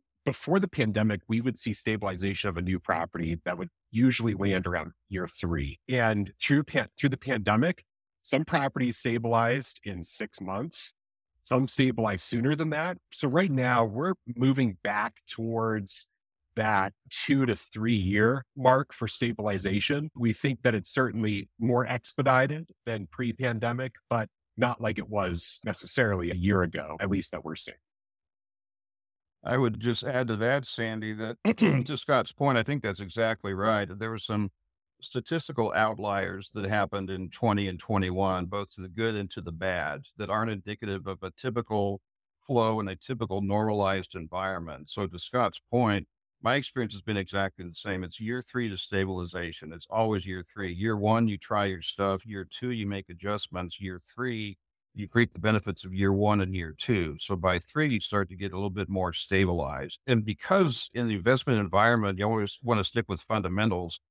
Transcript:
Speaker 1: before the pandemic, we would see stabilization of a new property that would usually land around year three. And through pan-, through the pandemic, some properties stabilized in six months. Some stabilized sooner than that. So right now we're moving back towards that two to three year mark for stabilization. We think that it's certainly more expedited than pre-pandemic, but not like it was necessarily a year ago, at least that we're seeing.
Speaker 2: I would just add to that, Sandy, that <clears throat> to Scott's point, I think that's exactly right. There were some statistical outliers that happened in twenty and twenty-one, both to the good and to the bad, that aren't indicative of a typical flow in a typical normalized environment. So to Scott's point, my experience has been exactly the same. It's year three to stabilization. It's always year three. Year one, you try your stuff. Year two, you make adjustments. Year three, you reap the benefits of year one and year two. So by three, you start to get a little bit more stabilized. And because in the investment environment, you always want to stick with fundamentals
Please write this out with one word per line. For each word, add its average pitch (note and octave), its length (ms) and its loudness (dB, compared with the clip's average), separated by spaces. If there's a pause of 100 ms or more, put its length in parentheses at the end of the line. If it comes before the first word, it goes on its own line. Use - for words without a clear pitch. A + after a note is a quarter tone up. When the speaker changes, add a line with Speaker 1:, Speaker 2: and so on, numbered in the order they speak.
(240)
Speaker 1:
before D#3 360 2
the F#3+ 80 0
pandemic, G#2+ 600 2
we A2 120 2
would A#2+ 180 -2
see A2 140 -2
stabilization G2 760 -2
of E2 60 -6
a F2 60 -2
new F#2 160 0
property E2 640 -2
that F2 140 -2
would F2 100 -6 (220)
usually A#2 440 4
land F#2+ 320 0
around E2+ 260 -4 (160)
year F#2 180 -4
three. D2+ 640 -4
And A2 520 2
through C#3+ 240 4
pan-, - 320 -2
through C3+ 140 2
the C3 80 -4
pandemic, A#2 680 2 (380)
some C#3+ 220 0
properties C3+ 540 0
stabilized A#2 840 0
in F2+ 220 -8
six - 360 -8
months. G2+ 540 -4 (480)
Some C3 240 2
stabilized A2+ 560 2
sooner B2 320 0
than D#3 160 -2
that. D#3 280 -4 (120)
So - 160 -2
right E3 240 2
now B2 340 4
we're C3 300 -2 (220)
moving B2+ 480 2
back G#3+ 300 -2 (120)
towards A2+ 840 -2 (460)
that G#2 380 2 (160)
two C3+ 380 2
to A2 100 2
three A2+ 400 0
year G#2+ 480 4 (120)
mark C3 360 4
for A2 160 -4
stabilization. G#2 1080 0
We A#2 180 2
think C3 300 -2
that A#2 140 4
it's F#2+ 140 -2
certainly G#2+ 580 0 (100)
more B2 280 2
expedited C3 840 2 (160)
than G#2+ 240 -4
pre-pandemic, A#2+ 840 -2 (140)
but A2+ 200 0 (280)
not B2 240 2
like G#2+ 180 -2
it G2+ 100 -8
was F#2 560 -2
necessarily F#2+ 680 0
a F#2 40 -4
year F#2 280 4
ago, D#2 380 -4
at G2 100 -2
least F#2+ 220 -2
that E2 120 -10
we're D#2+ 120 -6
seeing. - 220 -10 (1600)
Speaker 2:
I A#2+ 140 0
would A#2 240 2
just A#2 240 0
add B2+ 240 0
to A2 80 0
that, B2+ 300 0
Sandy, A2 480 -6
that A2 280 -8
<clears throat> E3+ 440 2
to D3 100 -6
Scott's B2+ 360 0
point, C#3 260 2
I A2 40 4
think C#3 200 -2
that's G2 180 -4
exactly G#2 540 -2
right. G#2 360 2
There G#2+ 200 -6
were A2+ 80 -6
some G#2 320 -2 (520)
statistical C3 720 -2
outliers G2 800 -2
that G2 160 -4
happened G2+ 400 0
in F#2 220 -6
twenty G2+ 380 2
and F2+ 100 -6
twenty-one, F#2+ 680 0
both G2 300 -6
to F#2+ 80 -12
the F#2 60 -10
good A2+ 260 -2
and G2 160 -4
to G#2+ 100 -10
the E2+ 120 -8
bad, E2 500 -2 (160)
that G2+ 100 -6
aren't A2 220 0
indicative G2+ 560 -6
of F#2+ 160 -8
a F#2+ 80 -8
typical G#2+ 720 -2 (440)
flow A2 340 2
in G2+ 80 -4
a F#2 80 -6
typical A2 440 -4
normalized G2+ 720 2
environment. E2+ 760 -6
So G2+ 160 -4
to F2+ 120 -8
Scott's A#2 400 -2 (120)
point, A2 360 2 (360)
my A#2+ 140 2
experience B2+ 360 -4
has G2 80 -10
been G#2 160 -4
exactly G2 480 -4
the E2+ 80 -12
same. F#2 320 -6
It's F2 160 -12
year A#2+ 220 -6
three A#2+ 260 -4
to G2 80 -6
stabilization. F2+ 960 -4
It's E2+ 160 -14
always G#2+ 380 0
year F#2 160 -6
three. G2 280 -8
Year G#2 280 -2
one, A2 300 4
you G2 100 -2
try G#2 260 0
your F#2 160 -2
stuff. G2 460 -2
Year G2 180 -8
two, - 260 -8
you A2 160 -2
make G2 220 -4
adjustments. F2+ 720 -6
Year F#2 180 -8
three, A2 600 -6 (360)
you G#2 200 -8
reap A#2 180 6
the - 60 -12
benefits G#2 440 2
of F#2 120 -8
year G2 180 6
one G#2 300 4
and F#2+ 120 0
year E2 220 -4
two. E2+ 420 0
So - 180 -4
by F2+ 220 2
three, D3+ 300 0
you A2 120 2
start G2+ 280 0
to F#2 80 -14
get F#2+ 160 -6
a F#2 40 -6
little G2+ 120 -2
bit F#2+ 220 -4
more F#2 240 0
stabilized. E2+ 920 0
And A2+ 200 4
because D#3+ 640 2
in A#2 160 -2
the G#2+ 60 0
investment A#2+ 440 2
environment, G2+ 600 4
you G2+ 80 0
always G#2+ 360 0
want A#2+ 180 2
to F#2 40 0
stick - 240 -2
with F#2 140 -4
fundamentals F#2 800 0 (100)